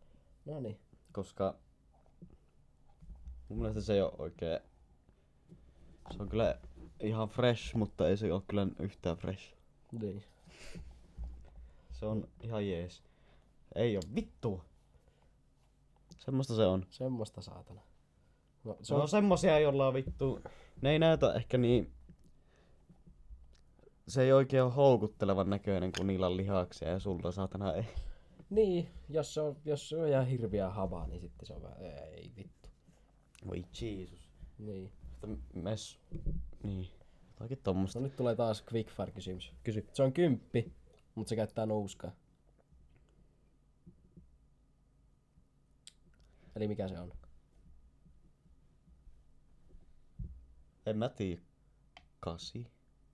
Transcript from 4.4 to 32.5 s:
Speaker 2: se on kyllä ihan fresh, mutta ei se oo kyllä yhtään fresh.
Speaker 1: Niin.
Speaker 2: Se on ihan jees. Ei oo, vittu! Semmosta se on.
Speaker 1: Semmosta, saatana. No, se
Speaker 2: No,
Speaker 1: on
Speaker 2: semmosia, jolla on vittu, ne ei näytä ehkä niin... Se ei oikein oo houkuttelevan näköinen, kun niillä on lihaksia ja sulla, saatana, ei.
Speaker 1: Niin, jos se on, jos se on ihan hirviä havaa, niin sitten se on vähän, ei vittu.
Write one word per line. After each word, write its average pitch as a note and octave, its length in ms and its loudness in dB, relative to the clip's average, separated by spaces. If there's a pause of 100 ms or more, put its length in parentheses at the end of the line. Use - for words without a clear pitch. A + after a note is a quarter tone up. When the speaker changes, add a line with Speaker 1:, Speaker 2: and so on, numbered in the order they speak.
Speaker 2:
se G#2 60 -8
on G2 60 -6
kyllä G#2 300 2 (420)
ihan A2 280 -2
fresh, A#2+ 460 0
mutta G#2 340 2
ei F#2+ 80 4
se G#2 160 0
oo F#2+ 160 0
kyllä G2+ 180 0 (120)
yhtään F2+ 380 -4
fresh. - 380 -8 (380)
Speaker 1:
Niin. G#2 320 -6 (1700)
Speaker 2:
Se - 140 -8
on G#2+ 220 -2 (140)
ihan G#2+ 260 -2
jees. F2+ 340 -4 (720)
Ei A2+ 220 2
oo, F#2 60 0 (120)
vittu! A2 480 -4 (1600)
Semmosta C3 380 0
se A2 100 6
on. F#2 240 4
Speaker 1:
Semmosta, B2+ 500 -6
saatana. - 400 -16 (840)
No, A2 180 -8
se C#3+ 120 -2
Speaker 2:
No, C#3+ 60 6
Speaker 1:
on D3 80 2
Speaker 2:
semmosia, F3+ 500 6
jolla C#3 300 6
on C3 60 2
vittu, C3 460 -2 (420)
ne C3+ 80 4
ei D3+ 80 6
näytä D#3 360 6
ehkä A#2+ 240 2
niin... A#2+ 340 6 (2250)
Se C3 140 2
ei C3 100 8
oikein C3+ 300 8
oo B2+ 80 4
houkuttelevan G#2+ 800 6
näköinen, F#2+ 460 0
kun G2 100 0
niillä F#2+ 200 2
on F2+ 100 2
lihaksia F#2+ 520 0
ja F2+ 100 0
sulla, F2+ 340 -2
saatana, F#2+ 420 -2
ei. G#2+ 100 -2 (680)
Speaker 1:
Niin, F#3+ 380 2 (200)
jos D3 260 -2
se D#3 60 -2
on, D3 240 -2
jos D3 240 -4
se D3+ 80 -4
on D#3+ 120 0
ihan C3 180 4
hirviä G#2 440 0
havaa, F#2 360 -4
niin F2 140 -8
sitten - 260 -14
se - 80 -14
on - 80 -12
vähän, - 200 -16
ei D#2 540 -14
vittu. - 320 -18 (800)